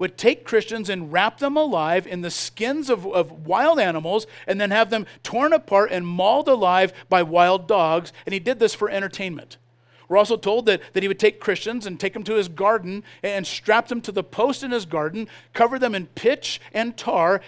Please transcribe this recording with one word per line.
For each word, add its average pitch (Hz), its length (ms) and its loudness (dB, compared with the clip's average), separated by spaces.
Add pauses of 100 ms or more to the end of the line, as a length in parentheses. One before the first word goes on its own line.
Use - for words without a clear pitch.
would 185 180 -6
take - 260 2
Christians 214 460 -2
and 170 220 -6
wrap 196 260 0
them 285 180 -2
alive 180 480 0
in 180 180 -8
the 170 100 -6
skins 262 580 -4
of, 190 160 -2
of 160 400 -4
wild 269 320 2
animals 180 480 -2 (220)
and 196 120 -2
then 202 120 0
have 214 180 2
them 220 160 -4 (160)
torn 277 300 0
apart 208 400 2
and 180 120 -4
mauled 196 440 0
alive 190 440 4 (160)
by 185 140 4
wild 175 460 4
dogs, 170 440 2 (140)
and 185 60 -6
he 196 80 -4
did 247 180 -2
this 220 160 2
for 208 160 -2
entertainment. 196 680 -8 (520)
We're 180 80 2
also 208 220 4
told 220 280 0
that, 196 140 4 (140)
that 185 100 0
he 196 40 0
would 196 120 -4
take - 180 2
Christians 214 480 -4
and 180 140 -10
take 190 140 -4
them - 100 -10
to 214 100 -4
his 202 140 0
garden 196 560 -2 (180)
and 196 240 -4
strap 226 400 0
them 240 140 -6
to 220 100 -12
the 190 140 -4
post 254 400 -2
in 262 80 -6
his 220 140 -4
garden, 160 420 -6 (240)
cover 240 260 2
them 247 160 0
in 185 120 -6
pitch - 540 -2 (120)
and 233 240 -4
tar, 180 520 0